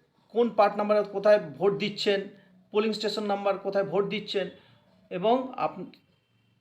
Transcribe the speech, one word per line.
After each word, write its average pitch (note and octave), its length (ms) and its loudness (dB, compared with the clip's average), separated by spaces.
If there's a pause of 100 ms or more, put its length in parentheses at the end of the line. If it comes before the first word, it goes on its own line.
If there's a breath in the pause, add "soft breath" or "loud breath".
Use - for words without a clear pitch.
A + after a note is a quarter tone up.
(280)
কোন A#3 220 2
পার্ট G#3 260 4
নাম্বারে G#3 260 2
কোথায় G#3 360 4
ভোট E3+ 340 0
দিচ্ছেন, G3+ 560 -2 (420 loud breath)
পোলিং G#3+ 220 0
স্টেশন G#3 320 -4
নাম্বার G3 340 -2
কোথায় G3 260 -2
ভোট F#3+ 200 0
দিচ্ছেন, F#3 460 -4 (600 soft breath)
এবং B3+ 460 0
আপ-, D#3 280 -6 (760)